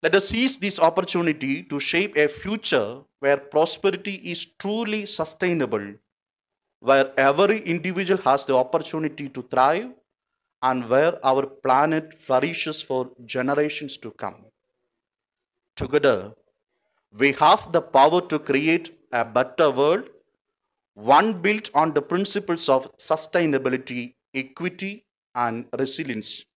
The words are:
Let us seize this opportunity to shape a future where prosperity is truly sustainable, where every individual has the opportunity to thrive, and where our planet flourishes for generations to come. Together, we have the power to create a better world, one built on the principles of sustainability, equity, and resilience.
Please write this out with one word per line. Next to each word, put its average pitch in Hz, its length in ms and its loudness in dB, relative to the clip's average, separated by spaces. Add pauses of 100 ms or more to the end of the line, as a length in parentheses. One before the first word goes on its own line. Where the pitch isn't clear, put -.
Let 160 140 2
us 202 120 2
seize 254 300 0
this 196 220 -4
opportunity 165 840 0
to 143 140 -8
shape 185 380 -2
a 151 100 4
future 143 760 -4 (180)
where 139 160 2
prosperity 165 800 -2
is 175 300 -8 (140)
truly 214 480 -4
sustainable, 135 880 -2 (840)
where 135 360 4
every 175 440 2
individual 180 640 -2
has 135 220 2
the 135 120 2
opportunity 147 720 -2
to 131 140 -14
thrive, 156 480 2 (720)
and 127 260 0
where 143 360 2
our 135 220 2
planet 156 680 0
flourishes 135 680 -2
for 127 280 -4 (160)
generations 143 720 -4
to 113 140 -14
come. - 320 -12 (1300)
Together, 123 560 0 (880)
we 135 140 4
have 165 400 4
the 170 100 2
power 156 400 4
to 160 160 -2
create 151 600 -2 (140)
a 117 120 0
better 131 460 2
world, 147 380 2 (840)
one 143 460 4
built 214 340 -2
on 156 180 2
the 143 100 0
principles 180 680 -4
of 131 280 2
sustainability, 131 1160 -2 (200)
equity, 180 680 -8 (300)
and 117 320 -4 (120)
resilience. 135 680 -6 (120)